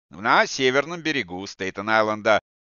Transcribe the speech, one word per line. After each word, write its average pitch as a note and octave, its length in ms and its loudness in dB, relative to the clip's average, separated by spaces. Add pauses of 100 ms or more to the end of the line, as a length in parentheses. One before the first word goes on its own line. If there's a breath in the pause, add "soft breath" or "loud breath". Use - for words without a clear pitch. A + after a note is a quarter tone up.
на B2+ 380 2
северном C#3 540 0
берегу G#2+ 420 -6
Стейтен-Айленда. G#2+ 960 0 (380)